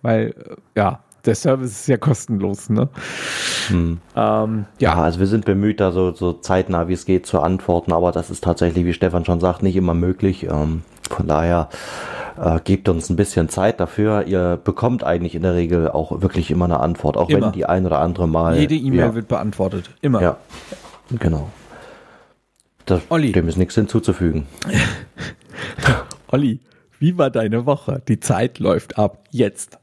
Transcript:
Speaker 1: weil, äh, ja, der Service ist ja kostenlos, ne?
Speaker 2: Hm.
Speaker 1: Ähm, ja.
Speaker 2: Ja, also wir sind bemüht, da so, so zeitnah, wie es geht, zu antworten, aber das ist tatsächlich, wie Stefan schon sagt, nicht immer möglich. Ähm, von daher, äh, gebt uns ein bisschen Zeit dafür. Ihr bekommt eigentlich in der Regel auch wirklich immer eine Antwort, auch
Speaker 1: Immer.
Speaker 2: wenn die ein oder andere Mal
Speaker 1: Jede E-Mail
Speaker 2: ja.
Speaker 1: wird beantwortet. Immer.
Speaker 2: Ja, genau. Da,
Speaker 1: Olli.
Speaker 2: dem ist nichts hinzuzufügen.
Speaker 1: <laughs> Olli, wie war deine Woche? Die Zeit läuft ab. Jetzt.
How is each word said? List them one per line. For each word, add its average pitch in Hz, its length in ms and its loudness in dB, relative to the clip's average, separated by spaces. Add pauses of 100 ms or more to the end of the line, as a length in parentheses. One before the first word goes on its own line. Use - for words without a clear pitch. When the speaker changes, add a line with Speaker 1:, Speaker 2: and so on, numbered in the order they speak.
Speaker 1:
weil, 110 360 0
äh, - 180 -18 (220)
ja, 101 220 0 (240)
der 110 120 4
Service 131 340 0
ist - 180 -8
ja 127 80 4
kostenlos, 101 720 -2
ne? 120 220 2 (800)
Speaker 2:
Hm. 85 300 0 (160)
Speaker 1:
Ähm, 110 500 0 (140)
ja. 87 180 4
Speaker 2:
Ja, 85 60 2
also 85 180 0
wir 98 60 4
sind 104 200 0
bemüht, 104 340 2
da 95 120 4
so, 90 200 2
so 87 220 -2
zeitnah, 90 540 0
wie 92 40 -2
es - 140 -4
geht, 92 180 2
zu - 160 0
antworten, 85 520 0
aber 87 200 2
das 87 160 -4
ist - 160 -10
tatsächlich, 85 400 2
wie 87 80 0
Stefan 87 320 0
schon 85 160 0
sagt, 90 220 0
nicht 95 140 0
immer 87 180 2
möglich. 92 560 0
Ähm, 78 320 -2 (260)
von - 180 -4
daher, 80 440 2 (680)
äh, 82 240 0
gebt 98 280 0
uns 82 180 -2
ein 85 80 0
bisschen 87 320 0
Zeit 101 320 0
dafür. 104 460 0
Ihr 90 360 0
bekommt 120 420 0
eigentlich 85 300 0
in 82 80 -4
der 90 120 2
Regel 85 340 2
auch - 320 -4
wirklich 90 300 0
immer 87 160 2
eine 85 140 2
Antwort, 82 360 0
auch - 140 0
Speaker 1:
Immer. 101 160 4
Speaker 2:
wenn - 60 0
die - 120 -4
ein 92 220 2
oder 80 140 0
andere 87 280 0
Mal 82 300 2
Speaker 1:
Jede 135 160 2
E-Mail 135 240 0
Speaker 2:
ja. 113 160 2
Speaker 1:
wird 113 140 -6
beantwortet. 98 640 -4 (120)
Immer. 123 180 2
Speaker 2:
Ja, 87 160 2 (840)
genau. 76 300 -2 (1400)
Da, 90 220 2
Speaker 1:
Olli. 151 240 2
Speaker 2:
dem 85 160 2
ist 85 80 -2
nichts 92 200 0
hinzuzufügen. 87 680 0 (200)
Speaker 1:
<laughs> - 1600 -4
Olli, 131 300 0 (380)
wie 175 200 2
war 139 120 4
deine 117 360 0
Woche? - 420 -2
Die - 120 0
Zeit - 380 0
läuft - 400 0
ab. - 320 0
Jetzt. - 520 -2